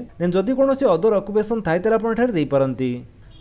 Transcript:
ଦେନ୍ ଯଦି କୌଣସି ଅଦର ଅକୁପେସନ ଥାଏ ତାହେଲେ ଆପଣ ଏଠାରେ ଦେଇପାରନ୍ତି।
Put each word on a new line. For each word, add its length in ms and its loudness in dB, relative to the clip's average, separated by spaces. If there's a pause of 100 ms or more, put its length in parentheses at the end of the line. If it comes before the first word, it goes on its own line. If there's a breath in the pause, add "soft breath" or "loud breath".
(180)
ଦେନ୍ 140 0
ଯଦି 220 0
କୌଣସି 320 2
ଅଦର 320 4
ଅକୁପେସନ 440 -2
ଥାଏ 180 0
ତାହେଲେ 180 2
ଆପଣ 140 -2
ଏଠାରେ 220 0
ଦେଇପାରନ୍ତି। 580 0 (500 soft breath)